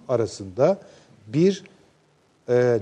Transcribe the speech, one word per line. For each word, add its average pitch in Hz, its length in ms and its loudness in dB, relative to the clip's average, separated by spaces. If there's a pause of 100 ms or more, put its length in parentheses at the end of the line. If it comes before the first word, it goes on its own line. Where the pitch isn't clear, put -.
arasında 117 680 -2 (500)
bir, 175 360 0 (840)
e, 123 320 2